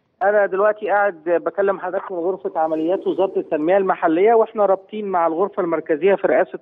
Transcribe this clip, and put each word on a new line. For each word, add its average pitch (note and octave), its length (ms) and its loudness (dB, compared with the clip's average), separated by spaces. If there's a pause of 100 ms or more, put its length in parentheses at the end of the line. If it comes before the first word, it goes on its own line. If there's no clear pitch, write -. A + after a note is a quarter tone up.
(240)
أنا G3+ 220 2
دلوقتي G#3 440 0
قاعد G3 360 0
بكلم F3 540 -2
حضرتك F#3 320 -8
من F#3 60 -8
غرفة F#3 420 -4
عمليات D#3+ 480 -2
وزارة F#3 320 -2
التنمية E3 380 0
المحلية، F#3 560 2
وإحنا A3 320 2
رابطين G3 400 -2
مع F3+ 220 0
الغرفة F#3+ 360 -2
المركزية E3 520 0
في F3+ 120 0
رئاسة F3 340 0